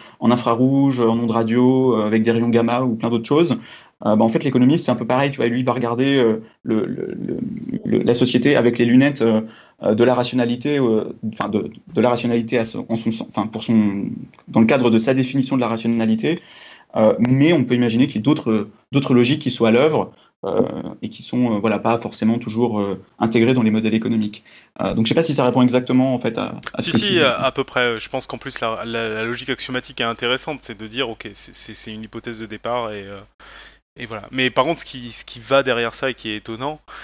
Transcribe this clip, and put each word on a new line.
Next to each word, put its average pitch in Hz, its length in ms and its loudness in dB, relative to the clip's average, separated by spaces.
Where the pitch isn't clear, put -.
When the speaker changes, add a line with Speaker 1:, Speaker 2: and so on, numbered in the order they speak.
Speaker 1:
en 113 120 4
infrarouge, 127 680 2
en 113 180 2
ondes 117 140 -2
radio, 123 640 2
euh, 107 100 0
avec 110 180 2
des 117 80 2
rayons 117 180 2
gamma 117 320 2
ou 123 140 0
plein 117 140 -4
d'autres 117 180 -2
choses. 143 300 2
Euh, 107 100 4
bah, 113 100 4
en 113 40 4
fait, 156 140 0
l'économiste, 135 420 2
c'est 127 60 0
un 113 40 0
peu 113 100 -6
pareil, 131 240 0
tu 139 80 -8
vois, 120 100 0
lui, 120 120 -2
il 127 60 -2
va 123 80 2
regarder, 127 440 0
euh, 110 240 2
le, 107 220 -2
le, 60 280 -6
le, - 240 -6
le, - 140 2
la 117 140 2
société 131 420 2
avec 117 240 2
les 120 60 4
lunettes, 135 360 4
euh, 110 200 2
euh, 101 100 2
de 110 100 4
la 127 120 6
rationalité, 123 640 0
euh, 110 340 0
enfin, 104 160 -4
de, 101 240 -2
de 107 80 0
la 120 80 6
rationalité 120 480 0
à 113 80 0
son, - 240 -10
en 113 60 -2
son, 113 160 -2
enfin, 101 200 -4
pour 113 160 -10
son, 104 440 2
dans 113 140 2
le 110 40 6
cadre 123 240 4
de 113 80 4
sa 131 160 2
définition 131 420 0
de 127 60 2
la 117 60 0
rationalité. 113 720 0
Euh, 110 240 4
mais 135 340 4
on 139 120 2
peut 123 100 0
imaginer 120 320 2
qu'il 139 80 -4
y 113 40 -4
ait 107 40 -4
d'autres, 110 440 0
d'autres 139 220 0
logiques 123 280 4
qui 123 100 -2
soient 113 180 2
à - 20 4
l'œuvre, 127 400 2
euh, - 160 0
et 107 80 -8
qui - 120 -18
sont, 123 340 0
euh, 101 40 -2
voilà, 101 200 0
pas 117 180 0
forcément 110 420 -2
toujours, 113 400 -2
euh, 98 240 -4
intégrées 113 340 2
dans 127 80 0
les 110 100 2
modèles 110 220 0
économiques. 110 520 -2
Euh, 98 140 -2
donc 113 120 0
je - 40 0
sais 147 60 0
pas 165 60 2
si 160 120 0
ça 139 100 0
répond 123 180 4
exactement, 127 540 2
en 120 40 -2
fait, 113 180 -4
à, - 240 -8
à - 80 -6
ce - 100 -4
Speaker 2:
Si, - 0 -
Speaker 1:
que - 60 2
Speaker 2:
si, 208 180 0
Speaker 1:
tu 170 40 4
Speaker 2:
à, 131 240 2
à 131 80 0
peu 135 140 -4
près. 120 340 0
Je - 100 -14
pense 131 160 -6
qu'en 127 120 -10
plus - 240 -12
la, 113 240 -4
la, 117 240 -4
la 110 160 -4
logique 120 240 -6
axiomatique 127 500 -8
est 120 60 -2
intéressante, 123 560 -4
c'est 110 160 -16
de 110 100 -14
dire, 117 220 -6
ok, 110 240 -12
c'est, - 200 -18
c'est, - 220 -18
c'est - 180 -16
une 110 100 -14
hypothèse 113 360 -12
de 110 60 -12
départ 110 480 -8
et, 101 100 -12
euh, 98 160 -16
et 123 60 -12
voilà. 104 260 -14
Mais 127 180 -2
par 131 140 0
contre, 160 160 -2
ce - 60 -14
qui, 120 260 -14
ce - 140 -14
qui - 160 -18
va 135 200 2
derrière 117 320 -2
ça 135 160 -6
et 120 40 -4
qui - 160 -12
est 107 80 -6
étonnant, 127 420 -10